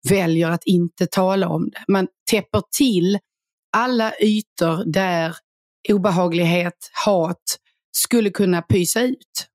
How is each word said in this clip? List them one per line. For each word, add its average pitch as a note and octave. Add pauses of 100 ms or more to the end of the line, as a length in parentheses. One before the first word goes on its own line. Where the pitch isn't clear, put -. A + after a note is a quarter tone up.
väljer E3
att E3+
inte F3
tala F#3+
om D#3+
det. -
Man F#3+ (240)
täpper G#3 (140)
till G3 (580)
alla A3+
ytor F3+
där E3+ (520)
obehaglighet, F3 (140)
hat F3 (380)
skulle A3+
kunna F3+
pysa G3
ut. -